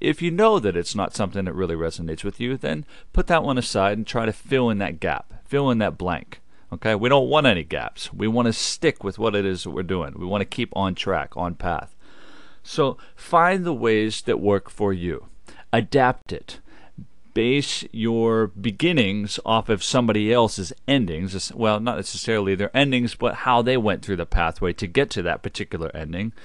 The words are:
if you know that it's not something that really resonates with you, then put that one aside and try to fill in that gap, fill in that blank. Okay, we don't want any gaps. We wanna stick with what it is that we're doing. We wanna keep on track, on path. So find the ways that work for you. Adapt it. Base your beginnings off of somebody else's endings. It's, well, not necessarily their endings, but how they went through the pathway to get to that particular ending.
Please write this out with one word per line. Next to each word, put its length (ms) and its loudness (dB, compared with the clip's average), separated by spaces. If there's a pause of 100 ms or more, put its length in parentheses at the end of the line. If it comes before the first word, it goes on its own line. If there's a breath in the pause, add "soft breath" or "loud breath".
if 220 0
you 80 2
know 280 6
that 180 0
it's 180 -2
not 220 -2
something 280 -2
that 100 -4
really 200 0
resonates 500 -4
with 140 -6
you, 180 -2
then 280 -4 (280 loud breath)
put 140 4
that 160 4
one 160 0
aside 400 2
and 80 -4
try 200 0
to 60 2
fill 380 2
in 80 0
that 220 -4
gap, 320 -4 (120)
fill 260 2
in 80 2
that 200 0
blank. 420 -6 (320 soft breath)
Okay, 220 0
we 140 2
don't 200 6
want 180 4
any 180 4
gaps. 480 -6
We 160 0
wanna 240 2
stick 500 0
with 160 -4
what 160 2
it 120 2
is 180 -2
that 60 -8
we're 120 -4
doing. 340 -4
We 100 -8
wanna 180 0
keep 320 -6
on 180 0
track, 420 -2
on 180 -4
path. 420 -4 (680 loud breath)
So 360 -2 (180 loud breath)
find 480 4
the 100 0
ways 480 2
that 180 0
work 300 2
for 220 0
you. 360 -4 (440 loud breath)
Adapt 600 2
it. 280 -12 (800 soft breath)
Base 540 2
your 560 2
beginnings 1000 0
off 220 4
of 160 0
somebody 480 4
else's 400 2 (160)
endings. 480 0
It's, 180 -6
well, 240 2
not 180 -2
necessarily 600 0
their 200 -2
endings, 380 2
but 320 -2
how 160 6
they 140 4
went 260 2
through 140 -2
the 100 -2
pathway 460 2
to 160 -4
get 220 2
to 120 -4
that 200 -2
particular 520 -6
ending. 380 -6 (120)